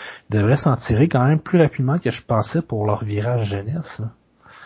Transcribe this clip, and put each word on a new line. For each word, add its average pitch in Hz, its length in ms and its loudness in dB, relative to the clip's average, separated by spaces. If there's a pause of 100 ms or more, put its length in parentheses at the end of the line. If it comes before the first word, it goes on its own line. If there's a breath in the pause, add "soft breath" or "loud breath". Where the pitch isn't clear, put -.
(280 loud breath)
devrait 110 300 2
s'en 135 180 2
tirer 127 320 2
quand 127 180 2
même 151 140 2
plus - 180 0
rapidement 143 400 2
que 123 120 -2
je - 120 -6
pensais 117 380 -2
pour 110 260 -4
leur 104 180 -2
virage 107 440 -2
jeunesse, 107 500 -8
là. 113 120 -8 (540 loud breath)